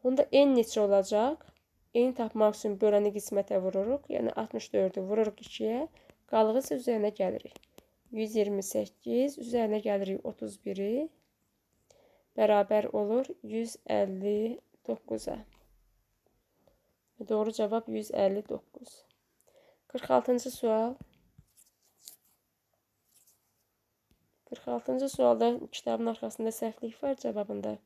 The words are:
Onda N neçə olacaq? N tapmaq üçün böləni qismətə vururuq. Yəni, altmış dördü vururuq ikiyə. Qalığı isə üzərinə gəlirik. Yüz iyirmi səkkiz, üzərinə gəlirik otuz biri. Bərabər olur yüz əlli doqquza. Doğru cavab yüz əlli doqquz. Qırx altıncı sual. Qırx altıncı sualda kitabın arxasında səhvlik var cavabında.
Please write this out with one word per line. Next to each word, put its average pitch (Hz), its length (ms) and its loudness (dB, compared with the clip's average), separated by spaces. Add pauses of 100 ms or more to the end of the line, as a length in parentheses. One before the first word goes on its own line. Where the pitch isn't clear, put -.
Onda 262 280 4
N 277 240 8
neçə 226 260 2
olacaq? 208 600 2 (520)
N 247 200 4
tapmaq 214 400 2
üçün 208 240 -4
böləni 208 360 4
qismətə 196 440 0
vururuq. 196 500 -2
Yəni, - 260 -2
altmış 220 380 -6
dördü 190 300 0
vururuq 214 400 -2
ikiyə. 233 440 -4 (440)
Qalığı 220 320 4
isə 269 160 -4
üzərinə 220 360 0
gəlirik. - 440 -4 (520)
Yüz 220 240 -4
iyirmi 202 300 0
səkkiz, 233 720 -2
üzərinə 226 480 -2
gəlirik 196 400 -2
otuz 214 300 -10 (100)
biri. 208 440 -2 (1300)
Bərabər 214 580 4
olur 220 320 0 (160)
yüz 226 400 -8
əlli 208 760 -2 (300)
doqquza. - 480 -6 (1800)
Doğru 214 320 0
cavab 220 400 -2
yüz 214 200 -6
əlli 196 360 2
doqquz. - 480 -12 (960)
Qırx 254 200 -6
altıncı 247 400 2
sual. 226 420 -2 (3500)
Qırx - 220 -14
altıncı 254 420 -4
sualda 240 440 4 (180)
kitabın 226 340 -4
arxasında 226 440 -6
səhvlik 226 540 -8
var 277 120 -2
cavabında. 208 720 -6